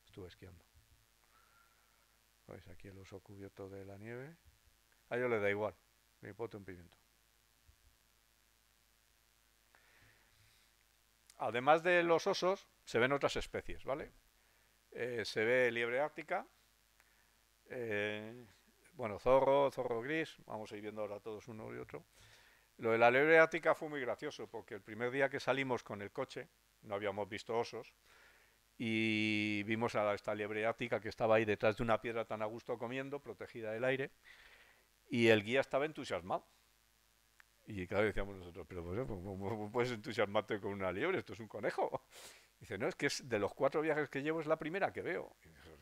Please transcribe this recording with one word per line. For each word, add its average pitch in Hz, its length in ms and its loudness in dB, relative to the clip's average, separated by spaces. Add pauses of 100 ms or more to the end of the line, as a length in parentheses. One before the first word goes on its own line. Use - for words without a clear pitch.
estuve 92 220 -16
esquiando. 85 360 -20 (1800)
¿Veis? 95 200 -16
Aquí 90 220 -16
el 95 80 -18
oso 95 240 -16
cubierto 98 480 -16
de 98 160 -14
la 98 120 -16
nieve. 123 380 -14 (760)
A 120 80 -2
ellos 123 120 0
les 110 120 2
da 101 80 4
igual, 101 260 0 (460)
me 110 80 -14
importa 107 280 -10
un 98 80 -16
pimiento. 87 320 -18 (4000)
Además 135 460 4
de 175 180 4
los 170 240 4
osos, 190 420 0 (180)
se - 120 -2
ven 127 140 4
otras - 240 0
especies, 92 480 -8
¿vale? 143 280 -6 (800)
Eh, 117 340 -4
se - 180 0
ve 123 280 4
liebre 120 280 0
ártica, 170 480 -4 (1160)
eh, 110 840 -4 (460)
bueno, 107 260 -6
zorro, 135 520 6
zorro 120 300 -4
gris, 156 340 -4 (100)
vamos 107 260 -10
a 110 40 -10
ir 104 60 -10
viendo 107 200 -8
ahora 101 180 -6
todos 107 280 -12
uno 117 260 -12
y 123 40 -10
otro. 123 280 -12 (720)
Lo 117 140 2
de 113 60 6
la 117 140 10
liebre 156 280 8
ática 160 360 4
fue 156 140 -8
muy 147 120 -6
gracioso, 123 480 -6
porque 110 260 -12
el 98 60 -10
primer 117 300 -4
día 135 180 2
que 135 100 -4
salimos 131 440 0
con 104 180 -8
el 101 100 -10
coche, - 380 -8 (340)
no 107 120 -6
habíamos 101 340 -2
visto 110 280 -4
osos, 120 360 -4 (840)
y 107 840 2
vimos 113 320 0
a 104 180 4
esta 107 220 -4
liebre 107 300 -2
ática 117 360 -2
que 104 80 -8
estaba 110 260 4
ahí 110 100 6
detrás 104 320 2
de 123 60 -2
una 113 180 2
piedra 113 240 -4
tan 110 160 -6
a 110 40 -2
gusto 113 320 -6
comiendo, 135 440 -6
protegida 110 520 -10
del 113 120 -6
aire, 135 260 0 (960)
y 117 180 6
el 107 160 10
guía 123 180 2
estaba 139 240 0
entusiasmado. 135 600 -4 (1200)
Y 95 220 -6
claro, 104 180 4
decíamos 101 300 -2
nosotros, 87 320 -14
"Pero, 90 160 -8
pues, 98 240 -4
¿cómo, 95 320 -8 (100)
cómo 107 220 -6
puedes 120 200 2
entusiasmarte 107 680 0
con 101 140 -6
una 95 180 -2
liebre? 147 280 -2
Esto 110 140 -8
es 98 60 -14
un 110 80 -12
conejo". - 580 -2 (540)
Dice, - 180 -10
"No, 127 100 0
es 185 80 -4
que 143 120 -2
es - 220 -6
de 107 100 2
los 98 140 0
cuatro 147 280 0
viajes 151 280 0
que 139 120 -4
llevo 160 200 -2
es 147 60 -8
la 156 100 2
primera 165 340 -4
que 98 100 -8
veo". 160 340 -6 (100)
Y 80 40 -20
dice, 82 200 -20 (120)